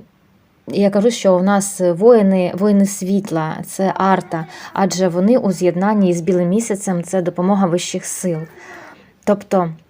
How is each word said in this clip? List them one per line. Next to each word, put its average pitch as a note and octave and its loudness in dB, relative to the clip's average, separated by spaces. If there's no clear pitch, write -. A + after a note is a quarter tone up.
я G3+ 0
кажу, G#3 2
що F#3+ 2
у F3+ 0
нас G3 0
воїни, F#3+ 4
воїни G3+ 2
світла, F#3 -4
це - -4
арта, F3+ 0
адже F#3+ 0
вони F#3+ 2
у G3 0
з'єднанні F3+ 2
з E3+ -4
білим F3+ 0
місяцем, G3 -2
це F#3+ -2
допомога F3+ 0
вищих F3 -4
сил. E3+ -6
Тобто G3 0